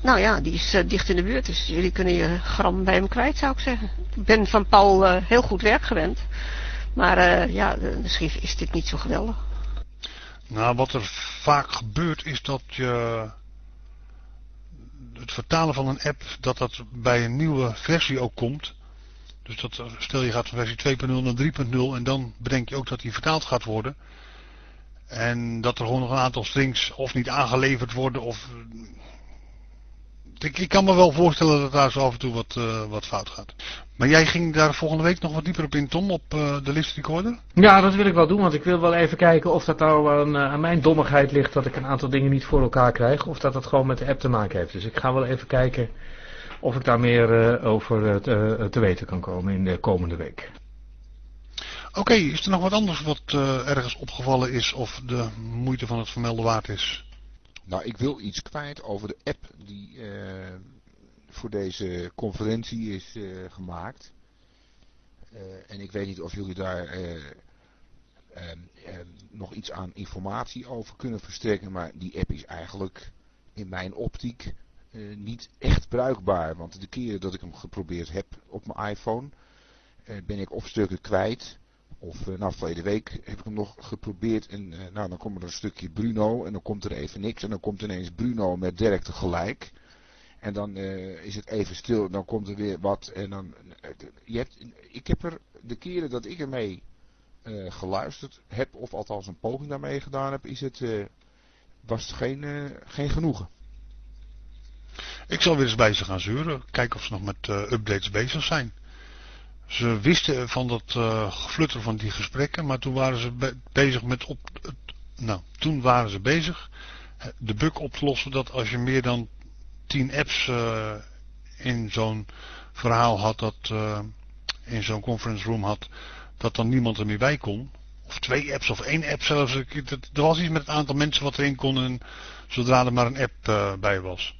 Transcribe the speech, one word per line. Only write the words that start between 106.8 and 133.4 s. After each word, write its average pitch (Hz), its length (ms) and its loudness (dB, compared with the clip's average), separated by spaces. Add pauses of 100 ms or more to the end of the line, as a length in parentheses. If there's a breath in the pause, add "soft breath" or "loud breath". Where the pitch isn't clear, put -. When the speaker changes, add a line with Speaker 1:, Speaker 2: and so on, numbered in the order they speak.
Speaker 2:
of 101 100 -12
ze - 60 -8
nog 98 120 -6
met, 101 180 -6
eh, 101 300 -2
updates 104 380 -2
bezig 123 340 -2
zijn. 135 300 -2 (960 soft breath)
Ze 117 320 0
wisten 127 500 2
van 127 180 -2
dat, 120 160 -2 (120)
eh, 110 360 0
geflutter - 500 -4
van 110 140 -2
die 107 160 -4
gesprekken, 143 540 -4
maar 135 140 -2
toen 131 140 -4
waren 131 260 0
ze 120 120 -4
be-, 127 260 -4 (140)
bezig 131 320 4
met 123 220 -4
op-, - 240 -12 (120)
het, - 140 -12 (400)
nou, 110 240 -4 (180)
toen 156 240 -2
waren 123 280 4
ze 98 100 -6
bezig, 156 500 -2 (480 loud breath)
eh, - 100 -12 (100)
de 110 160 -4
bug 156 220 0
op - 180 -8
te - 120 -4
lossen 139 260 -2
dat 135 200 -4
als 117 180 -2
je 123 80 -2
meer 131 240 2
dan 120 260 0 (600)
tien 135 260 -2
apps, - 340 -2
eh, 113 480 -2 (640)
in 117 340 -4
zo'n 110 360 -2 (440 loud breath)
verhaal 117 480 2
had, 110 200 0
dat, 110 160 -4 (160)
eh, 107 280 -4 (640)
in 113 200 -6
zo'n 107 180 -4
conference 110 440 -4
room 113 180 -2
had, 104 260 -4 (480 loud breath)
dat - 180 -2
dan 113 140 0
niemand 120 280 2
er 107 80 -2
meer 104 120 -2
bij 135 200 2
kon. 120 340 -6 (340)
Of - 140 -12
twee 143 340 -2
apps 139 160 -2
of 113 100 -2
één 156 240 -2
app 147 180 -4
zelfs. 143 340 2
Ik, 135 180 -6
het, 143 400 -8
er 147 80 0
was 160 180 6
iets 175 100 0
met 160 120 0
het - 80 -14
aantal 147 260 0
mensen 147 280 2
wat 143 140 -2
erin 143 180 2
kon 135 220 0
en 127 220 -2 (480 loud breath)
zodra 127 380 4
er 123 80 0
maar 120 120 4
een 135 160 -2
app, - 260 -4